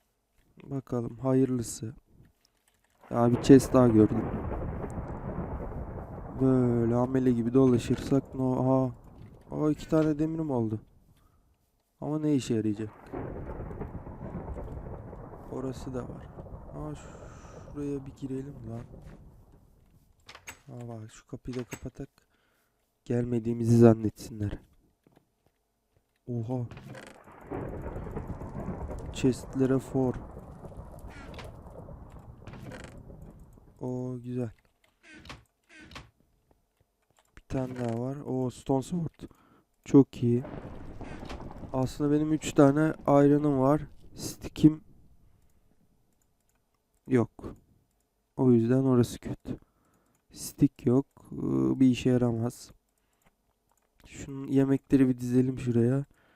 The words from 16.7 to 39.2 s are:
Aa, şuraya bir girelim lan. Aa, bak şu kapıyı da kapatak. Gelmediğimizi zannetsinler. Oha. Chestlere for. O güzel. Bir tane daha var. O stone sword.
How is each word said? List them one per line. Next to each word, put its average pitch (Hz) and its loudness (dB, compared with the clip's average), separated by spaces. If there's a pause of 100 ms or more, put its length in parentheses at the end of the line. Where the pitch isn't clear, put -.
Aa, 151 -10
şuraya - -12
bir 135 -16
girelim 135 -10 (160)
lan. 117 -12 (1800)
Aa, 123 -14
bak 113 -14
şu - -20
kapıyı 123 -10
da 127 -6
kapatak. - -14 (960)
Gelmediğimizi 117 2
zannetsinler. 110 6 (1700)
Oha. 120 -6 (2500)
Chestlere 131 0
for. 127 -2 (3750)
O 127 -6
güzel. 123 -4 (2750)
Bir - -20
tane 127 -6
daha 117 -2
var. 131 -4 (100)
O 127 -2
stone 135 -2
sword. 165 -6 (560)